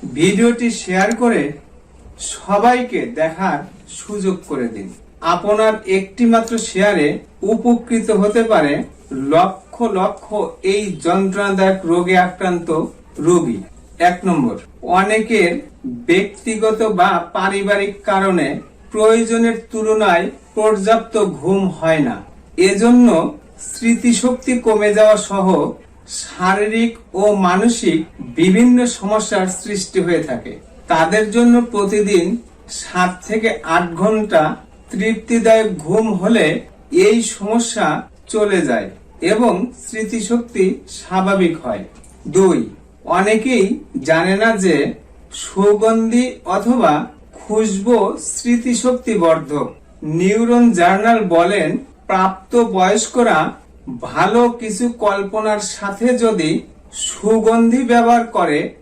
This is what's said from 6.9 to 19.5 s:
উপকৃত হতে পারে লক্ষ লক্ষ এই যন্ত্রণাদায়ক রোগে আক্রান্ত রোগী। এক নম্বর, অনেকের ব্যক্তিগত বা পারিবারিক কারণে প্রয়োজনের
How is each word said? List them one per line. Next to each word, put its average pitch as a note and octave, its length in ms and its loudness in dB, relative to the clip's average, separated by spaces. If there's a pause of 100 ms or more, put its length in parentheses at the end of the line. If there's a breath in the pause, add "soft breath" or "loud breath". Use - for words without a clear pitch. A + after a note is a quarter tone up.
উপকৃত A#3 560 0 (140)
হতে G#3 200 2 (100)
পারে D#3 220 2 (600)
লক্ষ F#3 420 0 (240)
লক্ষ - 260 -4 (480)
এই G#3 100 0 (220)
যন্ত্রণাদায়ক F#3+ 760 0 (120)
রোগে F3 240 2 (100)
আক্রান্ত F3+ 440 -4 (580)
রোগী। E3 320 2 (500)
এক F3+ 80 -4 (100)
নম্বর, C3+ 280 0 (440)
অনেকের G#3 520 0 (560)
ব্যক্তিগত G#3 720 0 (200)
বা F3+ 120 4 (240)
পারিবারিক G3 580 -2 (160)
কারণে F#3+ 380 0 (460)
প্রয়োজনের A3+ 640 2 (140)